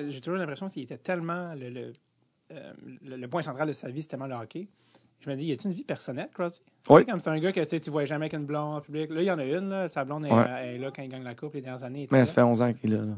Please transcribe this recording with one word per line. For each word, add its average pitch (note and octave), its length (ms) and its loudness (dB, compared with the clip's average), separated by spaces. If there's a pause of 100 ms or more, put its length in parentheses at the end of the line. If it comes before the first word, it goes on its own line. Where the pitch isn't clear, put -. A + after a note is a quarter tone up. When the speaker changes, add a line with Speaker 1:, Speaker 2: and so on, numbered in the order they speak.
Speaker 1:
j'ai C3+ 120 -8
toujours E3+ 180 -4
l'impression E3+ 300 -6
qu'il D3+ 140 -10
était B2+ 160 -12
tellement E3+ 560 -4
le, B2+ 160 -10
le, A#2+ 220 -10 (600)
euh, - 200 -14 (320)
le, C3 120 -12
le B2 120 -10
point E3 140 -2
central D3+ 260 -2
de D3 40 -2
sa - 160 -8
vie, C3+ 140 -6
c'est D3+ 60 -12
tellement C3+ 180 -6
le C3 80 -6
hockey. A#2+ 340 -10 (520)
Je C#3+ 100 -8
me C3+ 60 -2
dis, D3 100 -4
y D#3 60 0
a-tu C3 160 -4
une F#3 40 0
vie G#3 120 -6
personnelle, C#3+ 500 -6
Crosby ? E3+ 260 -4 (300)
Speaker 2:
Oui. D#3 100 12
Speaker 1:
Tu - 60 6
sais, B3+ 60 -6
comme F3+ 80 0
c'est F3 100 -2
un D#3 80 2
gars F3+ 140 2
que, F#3 80 0
tu D3+ 100 0
sais, E3 100 0
tu D#3 100 -8
vois D3 140 0
jamais D3+ 240 -2
qu'une D3+ 160 -4
blonde D3+ 320 -2
en D3 60 -4
public. D3+ 280 -6
Là, E3 120 0
il - 20 4
y G3 60 4
en E3+ 80 2
a C#3 60 -2
une, F3+ 260 0
là, F#3+ 180 -2
sa D#3+ 160 -2
blonde D3 220 -4
est, C#3+ 60 0
Speaker 2:
Ouais. A#2 120 8 (180)
Speaker 1:
elle B2 120 -6
est B2 40 -8
là C3+ 160 -4
quand - 80 -10
il C3+ 60 -10
gagne C3 140 -10
la B2 120 -10
coupe D3 200 -10
les C#3 80 -6
dernières B2+ 220 -10
années, C3 160 -8
elle C#3+ 40 -6
était C3 100 0
Speaker 2:
Mais C3+ 60 10
Speaker 1:
là. B2 60 8
Speaker 2:
ça - 80 -2
fait B2 80 8
onze A#2+ 180 6
ans A#2+ 140 4
qu'il A#2 180 0
est G#2+ 60 4
là, G#2+ 60 -2
là. G#2+ 140 -4